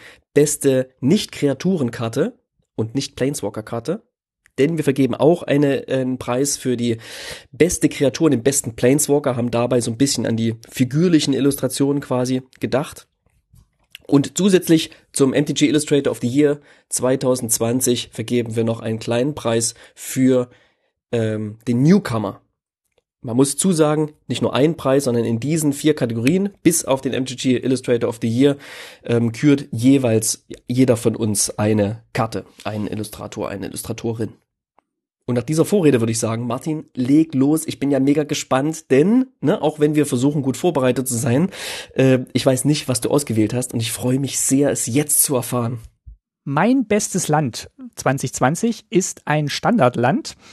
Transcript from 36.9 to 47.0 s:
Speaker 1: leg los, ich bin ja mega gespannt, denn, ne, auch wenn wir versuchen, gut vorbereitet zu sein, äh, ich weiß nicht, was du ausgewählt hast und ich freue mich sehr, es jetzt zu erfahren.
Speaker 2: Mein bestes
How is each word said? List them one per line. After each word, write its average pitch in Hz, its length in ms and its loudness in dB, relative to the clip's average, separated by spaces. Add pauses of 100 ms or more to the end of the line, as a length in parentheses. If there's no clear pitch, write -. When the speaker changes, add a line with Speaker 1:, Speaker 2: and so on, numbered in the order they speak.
Speaker 1:
leg 139 400 2
los, 147 320 2
ich - 120 -6
bin 139 120 -2
ja 135 80 2
mega 143 240 2
gespannt, 143 680 -4
denn, 202 380 4 (120)
ne, 151 220 0
auch 151 180 0
wenn 151 140 4
wir 147 140 2
versuchen, 143 340 0
gut 127 160 -2
vorbereitet 131 500 0
zu 123 80 -4
sein, 120 360 0 (420)
äh, 131 260 4 (140)
ich 120 100 -2
weiß 135 220 2
nicht, 147 220 0
was 127 140 -2
du - 100 -4
ausgewählt 110 420 0
hast 123 200 -4
und 117 60 -4
ich 113 120 -4
freue 127 260 -2
mich 139 220 -4
sehr, 139 320 2
es - 160 -4
jetzt 127 340 0
zu 143 140 0
erfahren. 120 420 -2 (680)
Speaker 2:
Mein 208 440 2
bestes 202 400 0